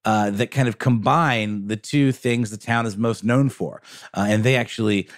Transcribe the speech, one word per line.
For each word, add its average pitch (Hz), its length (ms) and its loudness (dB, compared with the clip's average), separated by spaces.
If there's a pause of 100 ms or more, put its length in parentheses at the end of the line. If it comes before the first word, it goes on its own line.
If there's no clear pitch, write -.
uh, 107 260 2
that 104 200 -2
kind 131 160 0
of 113 140 -4
combine 117 880 0
the 107 80 -2
two - 340 0
things 120 400 -2
the 107 60 -10
town 117 300 -2
is 101 100 -6
most 113 260 -2
known 127 260 2
for. - 320 -8 (320)
Uh, 98 160 -2
and 107 140 2
they 127 140 2
actually, 107 600 -2